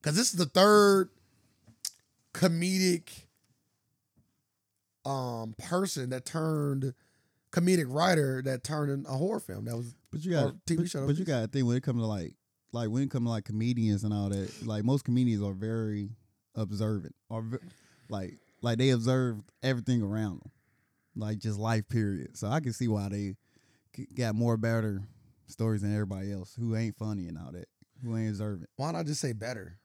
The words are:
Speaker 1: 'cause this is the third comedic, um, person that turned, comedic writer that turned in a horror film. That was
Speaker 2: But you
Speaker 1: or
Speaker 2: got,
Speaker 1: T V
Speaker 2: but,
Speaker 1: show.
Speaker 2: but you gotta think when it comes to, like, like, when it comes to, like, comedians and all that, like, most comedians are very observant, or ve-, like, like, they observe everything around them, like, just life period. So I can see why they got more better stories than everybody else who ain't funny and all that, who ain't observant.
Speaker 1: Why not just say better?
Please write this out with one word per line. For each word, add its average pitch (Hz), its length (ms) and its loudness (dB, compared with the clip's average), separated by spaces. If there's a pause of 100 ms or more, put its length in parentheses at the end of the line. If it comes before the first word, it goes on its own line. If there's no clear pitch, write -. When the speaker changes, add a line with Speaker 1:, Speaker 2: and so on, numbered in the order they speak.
Speaker 1:
'cause 151 140 0
this 233 180 2
is 180 60 -4
the 175 60 4
third 196 640 8 (1200)
comedic, 180 920 0 (1800)
um, 120 520 -4
person 175 540 -2
that 127 140 -6
turned, 147 680 0 (580)
comedic 175 400 6
writer 147 520 4
that 131 200 -2
turned 147 280 -2
in 139 200 -4
a 131 60 -2
horror 190 220 0
film. 101 260 -8
That 117 120 -6
was 120 180 -8 (160)
Speaker 2:
But 156 120 -6
you 175 140 2
Speaker 1:
or 120 140 4
Speaker 2:
got, - 140 -14
Speaker 1:
T 165 100 0
V 170 80 2
Speaker 2:
but, 175 60 -2
Speaker 1:
show. 135 180 -2
Speaker 2:
but 147 100 4
you 185 80 -2
gotta 123 220 0
think 131 200 2
when 120 100 2
it 131 60 -2
comes 120 180 0
to, 113 40 0
like, 101 300 -4 (360)
like, 117 180 -2
when 127 140 0
it 135 60 -2
comes 120 160 -2
to, 117 40 0
like, 110 160 -2
comedians 110 580 0
and 104 100 0
all 101 160 0
that, 98 360 -6
like, 107 180 -4
most 135 200 2
comedians 120 380 2
are 101 120 -2
very 107 580 -4 (440)
observant, 104 600 -4 (140)
or 113 120 -6
ve-, 113 160 -8 (520)
like, 98 280 -8 (240)
like, 117 160 0
they 131 140 6
observe 123 500 2 (220)
everything 123 400 2
around 101 380 -2
them, - 100 -18 (640)
like, 107 240 -4
just 107 180 -4
life 110 320 0
period. 101 480 -2
So 107 100 -6
I 135 120 0
can 131 140 -4
see 123 140 -2
why 104 220 0
they 101 260 -4 (800)
got 117 200 0
more 117 220 2
better 110 440 0 (460)
stories 110 340 -2
than 101 120 0
everybody 98 380 -2
else 95 280 -10
who 113 160 -2
ain't 113 220 -2
funny 104 300 -6
and 80 100 -10
all 76 140 -12
that, 87 160 -14 (360)
who 113 140 -4
ain't 110 120 0
observant. 104 460 -6
Speaker 1:
Why 147 160 -4
not 165 140 -4
just 147 160 -4
say 131 120 -4
better? 104 520 -10